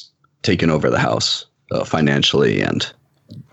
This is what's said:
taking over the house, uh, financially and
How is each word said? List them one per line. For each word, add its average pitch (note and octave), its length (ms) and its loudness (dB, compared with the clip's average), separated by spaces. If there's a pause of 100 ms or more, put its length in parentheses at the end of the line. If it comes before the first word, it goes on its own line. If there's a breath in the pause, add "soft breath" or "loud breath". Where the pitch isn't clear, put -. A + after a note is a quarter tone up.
(420)
taking E2+ 280 2
over D2 200 2
the A#1+ 80 0
house, - 480 -2 (260)
uh, - 120 -4
financially C#2 760 2
and G1+ 320 -2 (600)